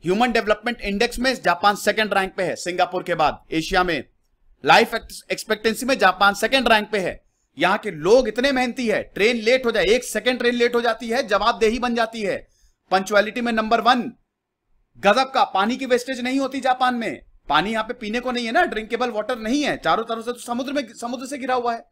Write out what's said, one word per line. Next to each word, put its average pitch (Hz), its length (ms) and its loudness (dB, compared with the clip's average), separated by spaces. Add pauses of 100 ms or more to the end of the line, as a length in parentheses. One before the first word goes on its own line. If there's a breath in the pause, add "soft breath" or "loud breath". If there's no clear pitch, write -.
ह्यूमन 214 280 2
डेवलपमेंट 214 480 -2
इंडेक्स 208 380 -2
में 247 240 0
जापान 190 340 2
सेकंड 208 380 0
रैंक 190 200 0
पे 196 80 -4
है 147 140 -2
सिंगापुर 180 460 -2
के 175 120 -2
बाद 156 380 0
एशिया 170 320 0
में, 160 200 -4 (600)
लाइफ 202 300 6 (380)
एक्सपेक्टेंसी 214 540 -4
में 254 120 0
जापान 196 360 4
सेकंड 233 340 0
रैंक 208 220 2
पे 214 80 -2
है। 165 260 -6 (340)
यहाँ 180 200 2
के 214 120 -8
लोग 196 380 4
इतने 254 240 0
मेहनती 254 360 -2
है, 165 140 0
ट्रेन 220 340 0
लेट 240 300 2
हो 233 40 0
जाए, 208 140 2
एक 233 200 2
सेकंड 240 340 -2
ट्रेन 240 160 0
लेट 233 200 0
हो 240 60 2
जाती 233 280 -2
है, 240 180 -2
जवाबदेही 214 520 2
बन 240 160 -2
जाती 226 280 -2
है, 170 260 -4 (420)
पंक्चुअलिटी 208 500 2
में 233 120 -2
नंबर 220 280 2
वन, 226 320 2 (880)
गजब 247 340 4
का। 226 120 4
पानी 202 320 0
की 269 100 -8
वेस्टेज 247 340 -2
नहीं 254 200 -2
होती 269 200 -4
जापान 254 340 2
में, 208 280 -6 (260)
पानी 165 240 2
यहाँ 220 120 -2
पे 226 100 -10
पीने 226 260 -6
को 247 120 -4
नहीं 233 140 -4
है 226 60 -4
ना, 339 120 4
ड्रिंकेबल 226 460 -4
वाटर 214 280 -6
नहीं 226 240 -2
है, 196 140 -2
चारों 180 280 0
तरफ 226 200 -8
से 240 80 -8
तो 240 60 -10
समुद्र 247 340 -6
में, 269 220 -6
समुद्र 247 320 -10
से 277 120 -10
घिरा 254 160 -4
हुआ 240 200 -2
है। 226 180 -12